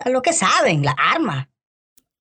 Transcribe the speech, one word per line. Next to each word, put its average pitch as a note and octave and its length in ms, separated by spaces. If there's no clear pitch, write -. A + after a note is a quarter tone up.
a B3 60
lo B3+ 120
que E4 100
saben, G#3+ 520
las C#3 140
armas. E3+ 500